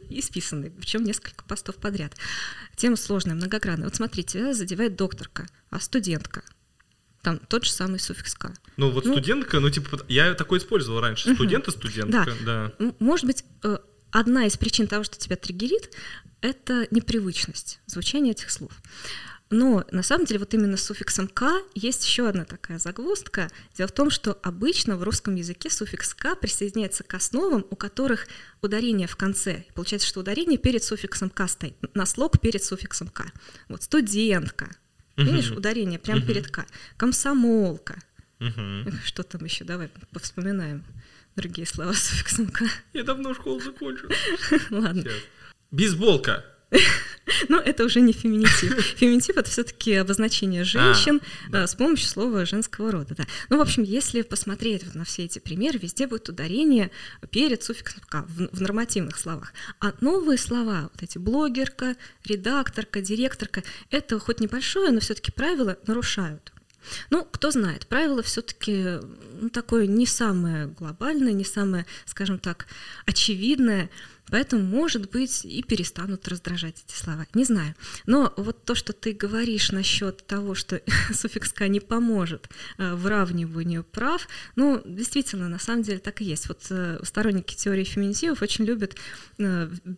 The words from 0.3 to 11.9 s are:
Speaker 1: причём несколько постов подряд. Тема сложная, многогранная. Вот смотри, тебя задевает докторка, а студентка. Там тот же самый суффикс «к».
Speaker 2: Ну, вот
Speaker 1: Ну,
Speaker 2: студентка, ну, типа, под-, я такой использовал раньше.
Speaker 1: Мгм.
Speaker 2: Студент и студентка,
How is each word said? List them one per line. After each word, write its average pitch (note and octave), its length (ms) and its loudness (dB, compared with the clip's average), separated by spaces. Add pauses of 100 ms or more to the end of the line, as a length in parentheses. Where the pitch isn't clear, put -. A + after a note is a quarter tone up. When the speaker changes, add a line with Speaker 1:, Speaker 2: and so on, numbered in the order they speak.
Speaker 1:
причём A3 320 -2
несколько - 400 -4
постов - 320 -8
подряд. F#3+ 400 -4 (640)
Тема A#3 180 4
сложная, F#3 400 0
многогранная. F3+ 520 -2
Вот - 80 -6
смотри, G#3 280 -2
тебя B3 300 -2
задевает G3 420 -2
докторка, - 520 -6 (220)
а - 120 -10
студентка. F#3+ 640 -2 (800)
Там E3 160 0 (120)
тот A#3+ 160 2
же - 60 2
самый F#3+ 280 -2
суффикс - 340 -6
«к». - 200 -10 (240)
Speaker 2:
Ну, C3+ 140 6
вот - 120 2
Speaker 1:
Ну, B3 80 4
Speaker 2:
студентка, B3+ 480 2
ну, C#3+ 100 6
типа, C#3+ 200 -2
под-, - 200 -6
я D#3 260 6
такой F3+ 240 2
использовал A#2 420 0
раньше. A#2 260 0
Speaker 1:
Мгм. B3+ 80 8
Speaker 2:
Студент A#3 320 4
и F#3 40 -4
студентка, A#2 680 0